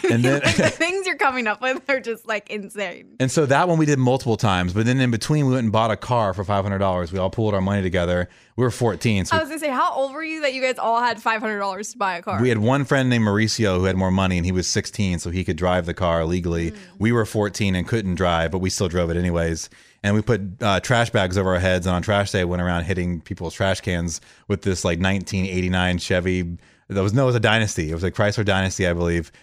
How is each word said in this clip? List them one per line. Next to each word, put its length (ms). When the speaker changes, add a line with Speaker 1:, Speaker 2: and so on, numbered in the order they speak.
Speaker 1:
mean, 120
Speaker 2:
And 100
then 180
Speaker 1:
like, 140
the 140
things 360
you're 120
coming 280
up 140
with 300
are 100
just, 260
like, 220
insane. 720
Speaker 2:
And 100
so 140
that 240
one 80
we 80
did 140
multiple 400
times, 340
but 140
then 140
in 100
between 360
we 60
went 120
and 80
bought 180
a 80
car 340
for 100
five 220
hundred 140
dollars. 340
We 60
all 100
pooled 240
our 80
money 220
together. 480
We 80
were 60
fourteen. 560
So 100
Speaker 1:
I 40
was 100
gonna 100
say, 100
how 240
old 200
were 100
you 160
that 140
you 80
guys 160
all 220
had 200
five 220
hundred 160
dollars 340
to 60
buy 180
a 60
car? 180
Speaker 2:
we 80
had 100
one 280
friend 240
named 160
Mauricio 500
who 80
had 120
more 140
money, 280
and 80
he 60
was 140
sixteen, 520
so 120
he 140
could 120
drive 280
the 100
car 300
legally. 460
Speaker 1:
Mm. 60
Speaker 2:
We 140
were 140
fourteen 480
and 120
couldn't 280
drive, 360
but 80
we 120
still 180
drove 220
it 80
anyways. 500
And 100
we 60
put, 220
uh, 180
trash 280
bags 300
over 160
our 40
heads, 280
and 100
on 60
trash 280
day 140
went 160
around 240
hitting 380
people's 320
trash 260
cans 400
with 120
this, 240
like, 140
nineteen 480
eighty-nine 520
Chevy. 600
That 120
was, 120
no, 80
it 40
was 100
a 40
Dynasty. 500
It 40
was 100
a 80
Chrysler 320
Dynasty, 420
I 60
believe. 400